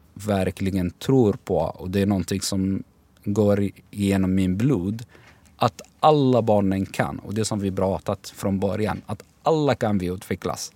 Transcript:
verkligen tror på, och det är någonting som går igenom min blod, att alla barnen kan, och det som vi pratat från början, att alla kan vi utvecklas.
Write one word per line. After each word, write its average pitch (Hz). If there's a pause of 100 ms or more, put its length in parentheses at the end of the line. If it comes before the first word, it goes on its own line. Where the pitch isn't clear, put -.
(140)
verkligen 95
tror 123 (120)
på, 95
och 85
det 98
är 98
någonting 95
som 95 (400)
går 101 (220)
igenom 98
min 92
blod, 110 (540)
att - (180)
alla 135
barnen 101
kan, -
och -
det 107
som 110
vi 98
pratat 95
från 98
början, 98
att - (200)
alla 147
kan 104
vi 90
utvecklas. -